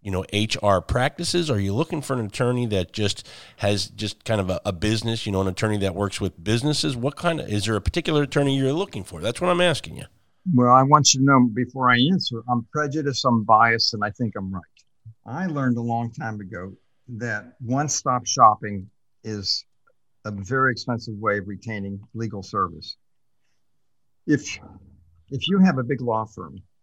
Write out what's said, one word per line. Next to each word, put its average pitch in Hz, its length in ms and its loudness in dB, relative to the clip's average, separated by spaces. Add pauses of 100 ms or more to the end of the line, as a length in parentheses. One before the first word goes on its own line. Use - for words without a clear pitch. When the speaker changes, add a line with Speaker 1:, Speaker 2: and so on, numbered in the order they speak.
Speaker 1:
you 101 100 -6
know, 92 220 -2
H 104 300 0
R 98 180 4
practices? 156 680 -2
Are 110 100 0
you 98 140 0
looking 143 280 -2
for 135 120 -6
an 120 120 -2
attorney 123 420 -2
that 95 240 -2
just - 360 -4 (300)
has 101 300 0
just - 380 -10
kind 107 160 0
of 92 80 -2
a, 90 160 -2
a 101 80 -2
business, 110 520 -2
you 104 60 -4
know, 95 100 2
an 95 60 0
attorney 107 320 -2
that 95 160 -2
works 98 240 -4
with 90 240 -4
businesses? 131 540 0
What 131 180 -2
kind 165 240 -2
of, - 100 -8
is 101 160 -2
there 110 100 0
a 98 60 -2
particular 156 420 0
attorney 139 340 0
you're 135 160 0
looking 160 300 -4
for? 82 180 -12
That's 113 180 -4
what 180 100 0
I'm 175 120 2
asking - 360 0
you. - 80 -12 (480)
Speaker 2:
Well, 123 200 8
I 131 100 10
want 143 300 8
you 135 60 0
to 135 60 4
know 135 280 8
before 123 380 0
I 120 60 4 (140)
answer, 127 380 -2
I'm 120 220 0
prejudiced, 143 540 -2
I'm 117 180 2
biased, 113 500 4
and 104 100 -6
I 104 80 -2
think 113 260 -4
I'm 95 140 -6
right. 90 120 -8 (600)
I 160 220 -6
learned 135 300 0
a 117 40 -4
long 117 300 -4
time 113 280 -8
ago 92 340 -12 (360)
that 110 500 -8
one-stop 127 680 -2
shopping 107 640 2 (340)
is 104 420 -6 (600)
a 107 60 -6
very 127 400 0
expensive 117 440 -6
way 104 220 -2
of 95 100 -8
retaining 98 520 -8 (140)
legal 107 280 -8
service. 90 560 -6 (1300)
If, - 340 0 (720)
if 135 180 -6
you 190 120 4
have 185 180 6
a 127 60 -2
big 127 180 -4
law 110 240 -2
firm 92 320 -14 (260)